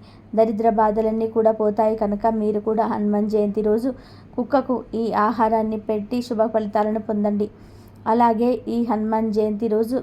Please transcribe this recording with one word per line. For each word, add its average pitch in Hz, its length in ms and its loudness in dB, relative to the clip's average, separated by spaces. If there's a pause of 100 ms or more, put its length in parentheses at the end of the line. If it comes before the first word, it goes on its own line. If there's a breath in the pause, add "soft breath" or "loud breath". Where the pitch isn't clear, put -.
(360 loud breath)
దరిద్ర 220 340 2
బాధలన్నీ 220 580 2
కూడా 220 240 2
పోతాయి. 220 440 2
కనుక 208 320 -2
మీరు 214 320 0
కూడా 220 260 0
హనుమాన్ 208 440 0
జయంతి 208 320 0
రోజు 226 320 0 (420 loud breath)
కుక్కకు 254 480 -2 (120)
ఈ 226 160 -2
ఆహారాన్ని 220 680 0
పెట్టి 214 420 -4
శుభ 226 220 -2
ఫలితాలను 214 560 0
పొందండి. 208 500 -2 (560 loud breath)
అలాగే 233 440 2 (180)
ఈ 226 160 -2
హనుమాన్ 220 500 -2
జయంతి 214 340 0
రోజు 226 360 0